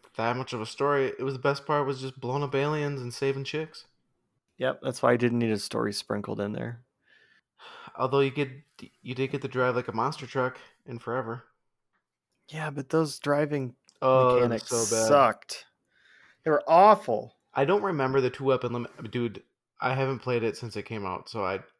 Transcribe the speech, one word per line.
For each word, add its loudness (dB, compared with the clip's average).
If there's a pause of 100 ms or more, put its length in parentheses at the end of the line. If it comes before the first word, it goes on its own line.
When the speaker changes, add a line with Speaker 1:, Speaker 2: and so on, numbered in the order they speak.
(160)
Speaker 1:
that -2
much -8
of -6
a -6
story. 0
It -6
was, -4
the -8
best -2
part 0
was -4
just -10
blowing -4
up -4
aliens -2
and -10
saving -2
chicks. -8 (720)
Speaker 2:
Yep, -2
that's -6
why 6
I 4
didn't 2
need 2
a 0
story -4
sprinkled -6
in -4
there. -8 (1120)
Speaker 1:
Although 2
you 2
get, -2 (520)
you -10
did -4
get -4
to -6
drive, 0
like, -2
a -8
monster -2
truck -2 (280)
in -12
Forever. -6 (1040)
Speaker 2:
Yeah, -8
but -10
those 0
driving -2 (260)
Speaker 1:
Oh, 6
that 4
was -2
Speaker 2:
mechanics -14
Speaker 1:
so 0
bad. 2
Speaker 2:
sucked. 4 (800)
They 2
were 2
awful. 6 (180)
Speaker 1:
I 2
don't 2
remember 0
the 2
two -8
weapon 2
limit. -8
Dude, -4 (380)
I 0
haven't 0
played 0
it 0
since -10
it -6
came -8
out, -6
so -4
I -2 (200)